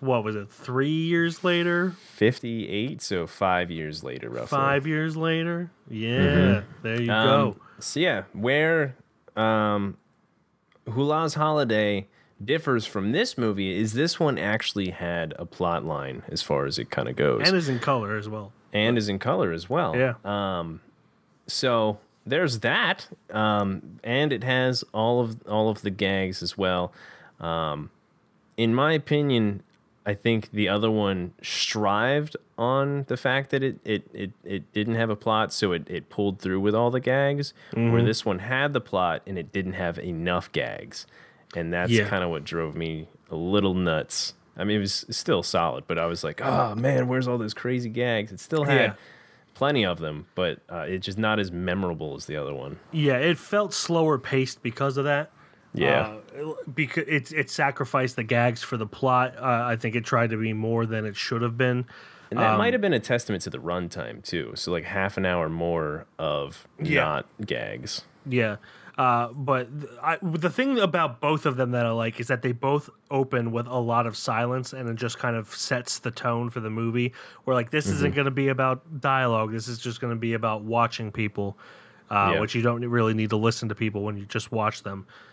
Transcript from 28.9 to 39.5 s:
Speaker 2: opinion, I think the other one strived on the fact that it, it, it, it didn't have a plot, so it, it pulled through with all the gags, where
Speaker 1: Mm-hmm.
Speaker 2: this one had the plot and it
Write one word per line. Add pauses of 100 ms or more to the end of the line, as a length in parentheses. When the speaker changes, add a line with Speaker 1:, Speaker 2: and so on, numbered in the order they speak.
Speaker 2:
opinion, (420)
I
think
the
other
one (100)
strived (200)
on
the
fact
that
it,
it,
it, (120)
it
didn't
have
a
plot,
so
it,
it
pulled
through
with
all
the
gags, (200)
where
Speaker 1:
Mm-hmm.
Speaker 2:
this
one
had
the
plot
and
it